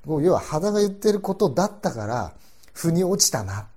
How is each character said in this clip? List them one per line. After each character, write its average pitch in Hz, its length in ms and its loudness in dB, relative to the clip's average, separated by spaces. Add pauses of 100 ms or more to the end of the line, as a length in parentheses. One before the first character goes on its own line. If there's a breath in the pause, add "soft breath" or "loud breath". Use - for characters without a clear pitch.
こ 151 120 -2
う、 143 60 0
要 175 100 6
は、 120 60 4
羽 156 220 -4
田 208 100 0
が 208 100 2
言 202 80 2
っ - 20 -4
て 208 200 0
る 202 80 0
こ 190 140 -4
と 190 160 2
だ 170 160 2
っ 202 60 -4 (100)
た 170 100 -2
か 110 140 -6
ら、 107 280 -4 (400 soft breath)
腑 165 180 0
に 175 120 4
落 190 220 2
ち - 60 2
た 113 120 -2
な 98 180 -8
っ - 40 -14 (120)